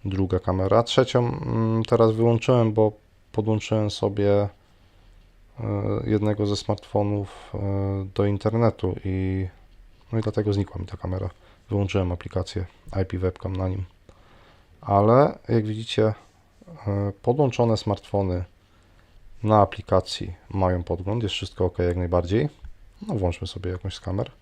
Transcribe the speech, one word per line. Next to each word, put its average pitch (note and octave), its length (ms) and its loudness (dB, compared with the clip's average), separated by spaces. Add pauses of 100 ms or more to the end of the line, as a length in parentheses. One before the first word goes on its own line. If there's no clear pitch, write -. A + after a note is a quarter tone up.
druga F#2+ 340 0
kamera, F#2+ 440 2
trzecią, B2+ 360 2
mm, A2+ 640 0
teraz A2+ 300 4
wyłączyłem, A#2 600 4
bo G#2+ 200 4 (400)
podłączyłem G#2+ 580 0
sobie, G2+ 580 0 (1120)
e, A2 100 -4 (340)
jednego G#2+ 420 0
ze G2+ 100 0
smartfonów, G2+ 1000 -4
e, G2+ 40 -6 (560)
do G2+ 120 2
internetu G#2 760 0
i, F#2+ 440 -2 (640)
no A2+ 60 0
i A2 40 0
dlatego G#2 300 0
znikła G2 280 -2
mi F2+ 60 -8
ta - 100 -12
kamera. F#2 340 -6 (380)
Wyłączyłem G2 440 0
aplikację F2+ 540 -6 (360)
I - 20 0
P F#2 140 -6
Webcam F#2 380 -4
na F#2 120 -2
nim. F#2+ 160 -4 (960)
Ale G#2+ 580 6 (100)
jak A2+ 180 2
widzicie, A2 480 0 (720)
e, G2+ 260 -2 (100)
podłączone A#2+ 540 2
smartfony F#2+ 680 -2 (960)
na G#2+ 180 6
aplikacji F#2+ 720 0 (160)
mają F#2 320 0
podgląd, F#2 400 -4
jest G2+ 120 -4
wszystko - 300 -4
ok F2 140 -2
jak F2 180 0
najbardziej. F2+ 520 0 (600)
No G3 60 -4
włączmy F#2 320 -2
sobie G2 240 -8
jakąś F#2 240 -8
z - 60 -16
kamer. F#2+ 300 -6 (100)